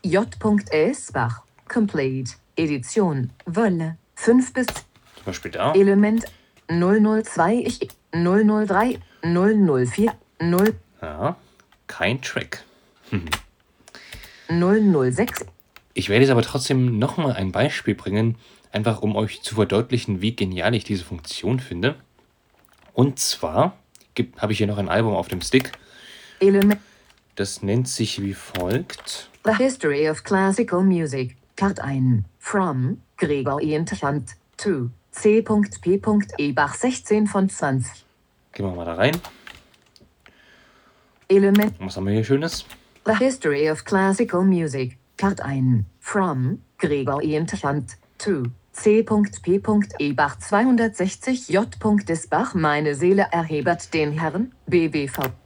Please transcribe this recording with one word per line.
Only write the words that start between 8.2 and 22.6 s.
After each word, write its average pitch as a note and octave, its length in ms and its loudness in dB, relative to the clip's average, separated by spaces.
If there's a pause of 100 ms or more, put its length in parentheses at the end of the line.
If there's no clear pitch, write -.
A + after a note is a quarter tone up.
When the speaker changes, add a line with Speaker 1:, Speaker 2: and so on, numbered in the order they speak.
Speaker 1:
null G#3+ 220 4
drei, G#3 340 0 (220)
null F3+ 340 2
null C#3+ 300 4
vier, G3+ 280 0 (260)
null. F3 340 2 (280)
Speaker 2:
Ja, E2 340 -6 (520)
kein B2+ 340 -2
Track. - 420 -10 (460)
<laughs> - 1400 -12
Speaker 1:
Null F3+ 320 2
null D3+ 320 4
sechs. G#3+ 320 -4 (500)
Speaker 2:
Ich - 140 -6
werde A2+ 140 4
jetzt C3+ 80 6
aber A#2+ 120 4
trotzdem B2+ 580 0
nochmal C3+ 320 0
ein F#2+ 180 -2
Beispiel G#2+ 460 0
bringen, A2+ 400 0 (340)
einfach G#2+ 320 -2
um G#2+ 140 0
euch G#2+ 260 -4
zu - 140 -8
verdeutlichen, G#2+ 640 0
wie A2+ 160 -2
genial F#2 380 -2
ich - 100 -2
diese F2+ 200 -4
Funktion - 540 -6
finde. B2 380 -4 (960)